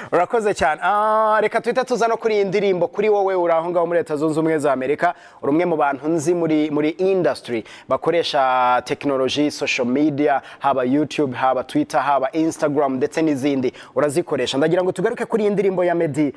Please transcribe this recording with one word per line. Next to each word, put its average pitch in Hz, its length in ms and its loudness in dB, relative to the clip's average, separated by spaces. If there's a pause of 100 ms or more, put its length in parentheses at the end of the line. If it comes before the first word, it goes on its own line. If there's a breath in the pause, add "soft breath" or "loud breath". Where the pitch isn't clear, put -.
(120 loud breath)
Urakoze 196 420 2
cyane. 156 300 0
Ah, 214 580 2
reka 214 200 0
tuhite 240 220 0
tuza 233 240 0
no 226 100 0
kuri 220 180 0
iyi 202 100 2
ndirimbo. 190 420 0
Kuri 208 220 -2
wowe 196 260 2
uri 170 180 2
aho 165 160 0
ngaho 175 180 0
muri 175 120 0
Leta 156 160 -4
Zunze 156 240 0
Ubumwe 160 200 2
za 143 140 0
Amerika, 147 420 0 (260 loud breath)
uri 139 100 0
umwe 165 140 2
mu 165 120 0
bantu 143 300 -2
nzi 165 260 0
muri, 156 380 0
muri 151 180 0
industry 165 720 -2 (260 loud breath)
bakoresha 131 960 2
technology, 139 680 0
social 127 360 -4
media, 143 540 0 (180 loud breath)
haba 131 240 0
YouTube, 139 520 0
haba 131 280 0
Twitter, 151 380 -2
haba 131 300 0
Instagram, 151 640 0
ndetse 127 260 -2
n'izindi 139 520 0 (220 loud breath)
urazikoresha. 139 640 0
Ndagira 160 260 2
ngo 185 80 0
tugaruke 233 340 -2
kuri 220 180 -2
iyi 208 80 2
ndirimbo 185 320 0
ya 175 120 2
Meddy. 151 420 0